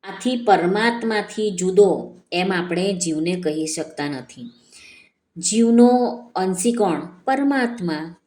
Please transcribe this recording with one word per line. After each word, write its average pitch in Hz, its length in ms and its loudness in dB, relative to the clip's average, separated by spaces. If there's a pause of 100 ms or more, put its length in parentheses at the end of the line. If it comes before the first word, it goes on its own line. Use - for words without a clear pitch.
આથી 240 420 -6
પરમાત્માથી 214 1040 0
જુદો 185 640 2 (180)
એમ 180 200 0
આપણે 180 400 -2
જીવને 175 480 -2
કહી 160 260 -4
શકતા 156 420 -6
નથી. 139 420 -12 (840)
જીવનો 233 520 6 (480)
અંશી 185 360 0
કોણ? 180 300 0 (220)
પરમાત્મા. 233 920 -2 (100)